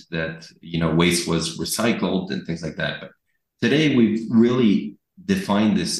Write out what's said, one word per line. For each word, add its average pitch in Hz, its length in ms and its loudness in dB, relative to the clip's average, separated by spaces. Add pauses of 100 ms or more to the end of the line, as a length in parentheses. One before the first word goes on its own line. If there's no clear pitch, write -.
(120)
that, 80 360 -8 (140)
you 82 180 -6
know, 82 140 0
waste 87 340 2
was 82 300 -2
recycled 98 760 -2
and - 140 -6
things - 180 -8
like 151 140 -10
that. - 240 -6
But - 100 -16 (500)
today 143 340 2
we've 110 340 2
really 117 680 4 (280)
defined 101 520 2
this 85 220 -4